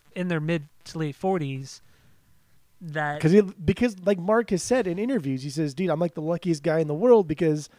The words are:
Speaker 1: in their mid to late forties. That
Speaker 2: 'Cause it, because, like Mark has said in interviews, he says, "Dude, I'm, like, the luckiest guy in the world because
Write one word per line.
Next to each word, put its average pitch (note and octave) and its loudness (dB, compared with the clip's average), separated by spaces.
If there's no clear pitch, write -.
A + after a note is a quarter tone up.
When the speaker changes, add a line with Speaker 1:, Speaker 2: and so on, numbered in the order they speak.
Speaker 1:
in F3+ -4
their E3+ -2
mid D#3 -4
to - -12
late D3+ -4
forties. C#3 -4
That D3+ -6
Speaker 2:
'Cause D#3 6
it, G3 4
because, G3+ 0
like G3 2
Mark A3 0
has F3+ 0
said B3 0
in F3 -4
interviews, C#3+ -2
he D3 -8
says, D3 -4
"Dude, F3+ -2
I'm, D3+ 0
like, E3+ -2
the D#3+ -8
luckiest D#3+ -2
guy D#3+ 2
in D#3+ 0
the D3 -4
world G#3 6
because D3+ 0